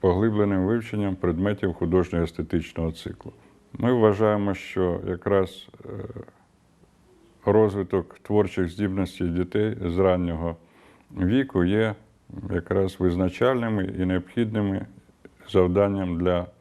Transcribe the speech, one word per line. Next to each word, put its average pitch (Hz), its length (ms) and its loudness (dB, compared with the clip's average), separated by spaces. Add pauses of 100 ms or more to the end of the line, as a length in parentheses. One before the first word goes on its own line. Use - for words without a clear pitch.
поглибленим 101 640 2
вивченням 107 500 -2
предметів 95 580 -2
художньо-естетичного 82 1160 -2
циклу. - 400 -14 (400)
Ми 120 200 0
вважаємо, 107 640 4
що 90 520 -2
якраз, 95 640 -2 (160)
е, - 40 -16 (1600)
розвиток 101 760 2
творчих 101 500 0
здібностей 95 600 -4
дітей 98 560 -2
з 87 140 -2
раннього 85 580 0 (600)
віку 95 480 0
є 107 300 0 (560)
якраз 92 500 -2
визначальними 98 840 0
і 92 200 -4
необхідними 98 840 -2 (640)
завданням 95 680 2
для 87 280 0 (140)